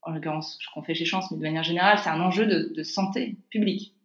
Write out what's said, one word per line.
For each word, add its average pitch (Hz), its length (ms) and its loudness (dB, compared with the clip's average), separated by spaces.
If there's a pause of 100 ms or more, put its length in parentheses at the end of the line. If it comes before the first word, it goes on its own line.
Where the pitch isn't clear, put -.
en 165 100 -8
l'occurrence, 156 480 -6
ce - 120 -12
qu'on 147 120 -12
fait 160 100 -2
chez 165 120 -2
Chance, 185 260 -2
mais 156 60 -6
de 156 40 -6
manière 160 220 -2
générale, 180 340 6
c'est 185 120 -2
un 156 100 0
enjeu 185 260 4
de, 180 260 2
de 156 120 -6
santé 196 520 -2 (140)
publique. - 540 -2